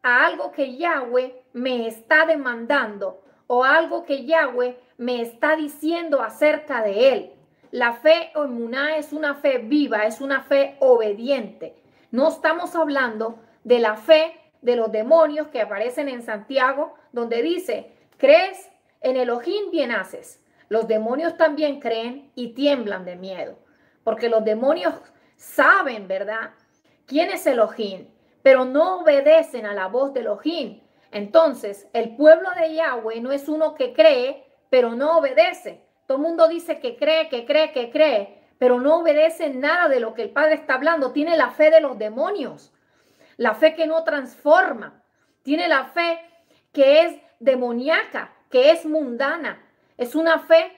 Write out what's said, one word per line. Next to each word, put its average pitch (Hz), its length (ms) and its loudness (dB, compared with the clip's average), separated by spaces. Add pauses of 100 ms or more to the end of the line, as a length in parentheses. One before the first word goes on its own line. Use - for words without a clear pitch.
a 254 240 2
algo 349 260 -6
que 254 240 -6
Yahweh 262 640 -4 (100)
me 240 340 -6
está 311 400 0
demandando 233 960 -4 (240)
o 247 180 0
algo 330 400 2
que 269 200 -6
Yahweh 247 540 -2 (180)
me 240 240 -6
está 294 360 -2
diciendo 311 680 -4
acerca 294 600 -2
de 220 300 2
él. - 200 -8 (380)
La 240 220 -2
fe 320 420 2
o 294 100 -4
emuná 254 520 -6
es 302 160 -8
una 294 240 -4
fe 269 220 0
viva, 226 460 0
es - 160 -4
una 269 220 -4
fe 277 380 0
obediente. 226 960 0 (340)
No 269 180 0
estamos 330 460 -2
hablando 254 640 -4 (240)
de 240 160 2
la 214 180 0
fe 320 420 2 (220)
de 240 160 0
los 220 140 -2
demonios 294 580 2
que 247 120 -8
aparecen 226 480 -6
en 240 140 -12
Santiago, 262 720 -4 (180)
donde 233 300 -6
dice, 330 500 -8 (240)
"Crees 359 540 4 (300)
en 262 160 -2
Elohim, 330 540 -4
bien 277 220 -2
haces". - 500 -10 (260)
Los 220 200 -2
demonios 247 480 -2
también 302 440 -2
creen 240 540 -8
y 233 200 -12
tiemblan 226 500 -2
de 180 120 -14
miedo, 185 420 -14 (460)
porque 226 240 -4
los 220 160 2
demonios 285 500 0 (420)
saben, 277 720 0
¿verdad?, 202 440 -6 (540)
quién 330 240 0
es 359 160 -6
Elohim, 214 640 -2 (340)
pero 262 220 6
no 339 360 0
obedecen 294 680 4
a 202 80 -8
la 190 120 -4
voz 262 260 -4
de 254 80 -4
Elohim. 226 600 -6 (320)
Entonces, 208 800 -2
el 233 240 -6
pueblo 330 420 6
de 320 160 -2
Yahweh 233 460 -4
no 254 120 -6
es 285 160 -6
uno 311 260 -2
que 247 180 -4
cree, 277 540 2 (240)
pero 233 240 2
no 302 240 0
obedece. 302 680 0 (220)
Todo 269 120 -2
el 302 60 -2
mundo 330 240 4
dice 330 300 -6
que 240 180 -8
cree, 311 320 0
que 240 160 -8
cree, 302 280 0
que 233 180 -6
cree, 277 520 0 (160)
pero 247 220 2
no 302 180 2
obedece 320 520 2
nada 302 380 0
de 254 120 2
lo 220 140 -6
que 233 80 -8
el 208 80 -8
Padre 311 240 2
está 294 200 -4
hablando. 294 380 0
Tiene 320 240 0
la 262 140 2
fe 311 200 4
de 320 100 8
los 254 180 -6
demonios, 233 720 -8 (640)
la 220 180 0
fe 311 200 4
que 320 120 -2
no 320 180 -2
transforma. 294 1000 0 (400)
Tiene 330 260 -2
la 269 180 0
fe 339 340 -4 (520)
que 285 300 6
es 339 180 -2 (200)
demoníaca, 247 920 -2 (160)
que 269 220 6
es 330 160 2
mundana. 277 800 -6 (300)
Es 240 180 -6
una 320 240 2
fe 339 400 4